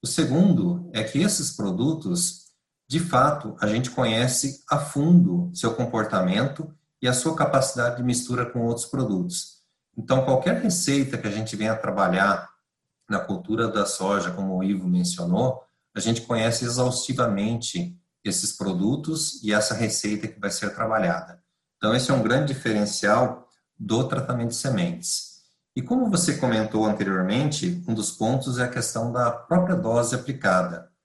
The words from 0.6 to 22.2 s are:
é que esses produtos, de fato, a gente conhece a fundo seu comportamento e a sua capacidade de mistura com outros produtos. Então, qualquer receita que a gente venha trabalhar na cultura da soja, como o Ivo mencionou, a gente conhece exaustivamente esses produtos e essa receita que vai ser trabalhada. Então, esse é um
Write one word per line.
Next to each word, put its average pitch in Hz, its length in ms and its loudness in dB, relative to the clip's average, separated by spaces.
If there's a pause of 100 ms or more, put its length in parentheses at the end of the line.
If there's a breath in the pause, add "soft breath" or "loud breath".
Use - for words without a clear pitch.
é 107 100 -2
que - 160 -4
esses 175 320 0
produtos, 104 920 -2 (440)
de 151 120 -2
fato, 127 600 2
a 104 60 -2
gente 113 240 0
conhece 123 800 0
a 139 80 2
fundo 160 800 4
seu 117 180 0
comportamento 110 1000 0 (300)
e 127 60 2
a 123 60 4
sua 160 220 0
capacidade 120 640 2
de 123 60 -4
mistura 123 420 0
com 117 220 -2
outros 117 180 -2
produtos. 98 760 -4 (360)
Então, 131 260 2
qualquer 151 380 2
receita 139 560 0
que - 100 -6
a 101 40 -2
gente 110 240 -6
venha 107 200 0
trabalhar 95 720 0 (600)
na 104 100 0
cultura 107 480 -2
da 101 200 0
soja, 95 420 0
como 95 260 -4
o 92 80 0
Ivo 92 240 0
mencionou, 90 760 0 (320 loud breath)
a 107 40 -6
gente 113 220 0
conhece 117 440 0
exaustivamente 117 1300 -2 (260)
esses 98 300 -2
produtos 123 880 -2
e 107 80 0
essa 107 220 2
receita 104 540 -2
que - 120 -12
vai 98 120 -4
ser 101 220 -6
trabalhada. 92 680 -2 (380)
Então, 110 180 2
esse 127 160 0
é - 20 6
um 127 80 2